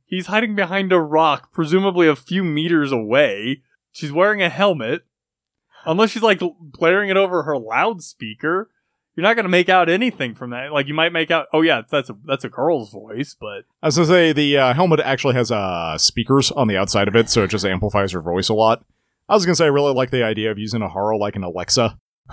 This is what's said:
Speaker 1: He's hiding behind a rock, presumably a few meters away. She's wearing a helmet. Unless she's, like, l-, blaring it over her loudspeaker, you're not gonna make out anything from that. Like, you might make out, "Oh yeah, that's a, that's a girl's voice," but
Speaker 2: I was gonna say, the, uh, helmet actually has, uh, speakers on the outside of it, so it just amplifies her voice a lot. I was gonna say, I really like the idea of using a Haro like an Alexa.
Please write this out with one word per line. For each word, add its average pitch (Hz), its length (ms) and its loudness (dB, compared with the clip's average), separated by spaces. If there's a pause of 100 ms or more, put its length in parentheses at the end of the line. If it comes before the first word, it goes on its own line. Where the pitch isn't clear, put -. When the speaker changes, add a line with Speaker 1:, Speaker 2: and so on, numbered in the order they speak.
Speaker 1:
He's 180 220 -6
hiding 214 280 -2
behind 190 380 -2
a 180 80 6
rock, 151 520 0
presumably 175 540 2
a 151 80 4
few 180 300 -4
meters 156 480 0
away. 117 720 0 (300)
She's 147 200 -10
wearing 202 300 2
a 175 80 0
helmet. 165 520 -2 (840)
Unless 196 240 2
she's, 208 120 -6
like, 208 200 2
l-, 175 180 -4
blaring 175 480 0
it 190 80 0
over 180 280 2
her 147 120 -2
loudspeaker, 151 1120 -4 (480)
you're 165 60 -6
not 214 140 2
gonna 208 120 -2
make 180 220 2
out 180 180 4
anything 175 460 -2
from 123 160 -12
that. 131 220 -10
Like, 143 160 0
you 147 60 -8
might 160 180 0
make 160 180 -2
out, 160 240 0
"Oh 160 80 2
yeah, 147 280 2
that's 139 200 -2
a, 104 60 -16 (100)
that's 139 180 -4
a 123 60 -8
girl's 135 420 -2
voice," 113 480 -10
but 104 240 -14 (180)
Speaker 2:
I 156 40 -4
was 147 100 0
gonna 170 100 4
say, 165 280 6
the, 143 240 2
uh, 127 160 4
helmet 160 260 2
actually 135 340 -2
has, 123 160 0
uh, 87 460 -4
speakers 131 560 0
on 127 160 0
the 101 80 0
outside 101 320 0
of 101 80 0
it, 113 140 4
so 110 140 2
it 95 40 -2
just 98 160 -4
amplifies 98 480 -2
her 90 80 -8
voice 87 300 -2
a 110 40 0
lot. 110 300 2 (440)
I - 60 2
was 196 120 2
gonna 170 100 2
say, 160 80 2
I 156 40 4
really 143 260 2
like 123 160 -2
the 127 140 0
idea 107 260 -2
of 104 80 -6
using 110 240 -6
a 95 60 -4
Haro 101 280 -2
like 101 200 -4
an 98 80 -6
Alexa. 90 520 -2 (360)